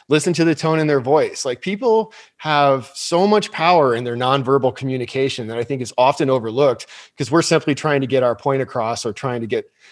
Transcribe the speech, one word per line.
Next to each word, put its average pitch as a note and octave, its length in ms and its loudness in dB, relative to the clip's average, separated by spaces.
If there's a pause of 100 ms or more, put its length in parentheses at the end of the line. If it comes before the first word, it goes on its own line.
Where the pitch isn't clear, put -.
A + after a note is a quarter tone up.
listen D#3 260 2
to E3 120 2
the E3 80 2
tone D#3+ 240 0
in D#3 80 0
their D3 140 2
voice. B2+ 460 0
Like, B2 160 -6
people A3 520 -2 (240)
have C#3+ 560 0
so F3 320 0
much G#3 260 2
power D#3+ 440 4
in B2 80 -4
their A#2+ 140 -6
nonverbal C3 580 2
communication C3 720 -4
that A2+ 100 -6
I A#2+ 60 -4
think C3 180 -6
is A#2 160 -8
often C3+ 320 2
overlooked B2+ 560 0 (320)
'cause A#2+ 140 -6
we're E3 100 4
simply D#3 320 0
trying C#3+ 280 0
to C3+ 60 -2
get B2+ 140 0
our A#2+ 140 2
point C3+ 260 -2
across A#2 420 -6
or A#2 80 -4
trying B2 300 -6
to A2+ 60 -8
get G#2+ 240 -4 (200)